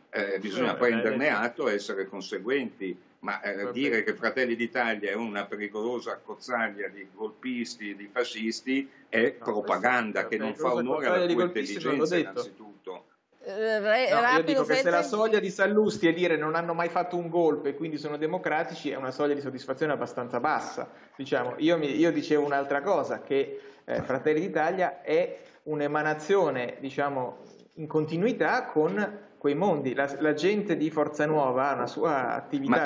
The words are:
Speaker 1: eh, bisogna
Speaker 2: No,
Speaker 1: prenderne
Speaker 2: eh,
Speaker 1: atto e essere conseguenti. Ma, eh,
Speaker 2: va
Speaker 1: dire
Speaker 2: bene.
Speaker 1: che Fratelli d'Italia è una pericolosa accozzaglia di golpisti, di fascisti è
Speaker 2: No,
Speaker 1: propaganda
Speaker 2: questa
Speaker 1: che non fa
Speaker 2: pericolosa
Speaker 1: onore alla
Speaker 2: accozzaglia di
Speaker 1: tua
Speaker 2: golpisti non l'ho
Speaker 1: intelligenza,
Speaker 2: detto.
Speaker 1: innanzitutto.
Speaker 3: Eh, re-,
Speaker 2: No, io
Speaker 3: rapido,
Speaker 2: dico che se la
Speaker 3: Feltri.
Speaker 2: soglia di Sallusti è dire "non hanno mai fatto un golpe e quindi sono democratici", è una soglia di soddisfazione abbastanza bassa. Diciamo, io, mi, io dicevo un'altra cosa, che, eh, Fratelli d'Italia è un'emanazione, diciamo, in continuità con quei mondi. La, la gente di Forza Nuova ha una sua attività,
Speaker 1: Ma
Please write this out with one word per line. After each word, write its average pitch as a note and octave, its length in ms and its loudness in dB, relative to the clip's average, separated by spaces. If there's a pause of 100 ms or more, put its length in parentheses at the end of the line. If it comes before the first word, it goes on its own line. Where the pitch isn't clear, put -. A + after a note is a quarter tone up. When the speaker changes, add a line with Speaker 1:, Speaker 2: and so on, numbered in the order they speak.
(100)
Speaker 1:
eh, G2 300 -2
bisogna G#2+ 320 -2
Speaker 2:
No, - 60 -6
Speaker 1:
prenderne A#2 480 2
Speaker 2:
eh, D3 40 2
Speaker 1:
atto A#2+ 380 -2
e G#2 60 2
essere G2 320 -4
conseguenti. G2+ 920 -4 (240)
Ma, G2+ 200 -6
eh, G2+ 240 -6
Speaker 2:
va B2 60 -6
Speaker 1:
dire C3 200 -2
Speaker 2:
bene. A2 120 2
Speaker 1:
che G#2 120 -2
Fratelli A#2 420 -2
d'Italia A2+ 540 -2
è G2 40 -2
una G#2 320 -4
pericolosa G#2+ 680 -6
accozzaglia G#2 760 -6
di F#2+ 260 -18
golpisti, A2 800 -8
di G2+ 180 -14
fascisti B2 760 -2 (200)
è A#2 300 2
Speaker 2:
No, - 60 -18
Speaker 1:
propaganda G#2 840 0
Speaker 2:
questa - 20 -8
Speaker 1:
che A2+ 80 -2
non G#2+ 180 -4
fa B2 200 0
Speaker 2:
pericolosa A#2 60 2
Speaker 1:
onore C3+ 260 0
alla F3+ 80 4
Speaker 2:
accozzaglia F3+ 120 4
di E3+ 80 2
Speaker 1:
tua - 100 4
Speaker 2:
golpisti G#2 400 -2
non C3+ 120 0
l'ho D3 60 0
Speaker 1:
intelligenza, D3+ 140 2
Speaker 2:
detto. A#2 320 -2
Speaker 1:
innanzitutto. G2 560 -16 (420)
Speaker 3:
Eh, G#3+ 320 0
re-, G#3+ 320 4
Speaker 2:
No, - 60 4
io A#3+ 60 6
Speaker 3:
rapido, B3+ 200 6
Speaker 2:
dico C4+ 220 2
che - 100 2
se B3+ 160 4
la - 0 -
Speaker 3:
Feltri. F3 180 4
Speaker 2:
soglia G#3+ 300 4
di F#3+ 120 0
Sallusti G3+ 580 4
è D#3+ 40 6
dire E3+ 240 2
"non D#3 200 0
hanno E3+ 180 -2
mai E3+ 140 0
fatto F3 280 -2
un E3+ 120 -4
golpe D3+ 420 2
e C3+ 40 -2
quindi D#3 220 -6
sono D3 200 -6
democratici", D#3 720 -2
è - 60 -4
una C3 160 -6
soglia D3 220 0
di C3+ 60 -4
soddisfazione C3+ 520 -2
abbastanza A#2+ 480 -4
bassa. C3 500 -2 (260)
Diciamo, C3 420 -2
io, E3 200 4
mi, C#3+ 180 -2
io E3 140 6
dicevo D3 340 2
un'altra C#3 360 0
cosa, D3 420 0
che, C#3 380 -2 (240)
eh, A#2+ 180 -2
Fratelli D3+ 380 0
d'Italia F3 600 0
è D#3+ 360 0 (260)
un'emanazione, D3+ 1160 0
diciamo, C#3 580 -2 (360)
in D#3 120 -8
continuità E3 800 2
con F#3+ 600 0 (140)
quei C#3+ 160 2
mondi. D3 400 2
La, C#3 240 0
la D3+ 160 2
gente F3+ 420 2
di D#3 140 0
Forza D3+ 340 0
Nuova C#3 460 2
ha C3+ 40 0
una A#2+ 120 -2
sua B2+ 480 0
attività, C#3 360 -2
Speaker 1:
Ma - 160 6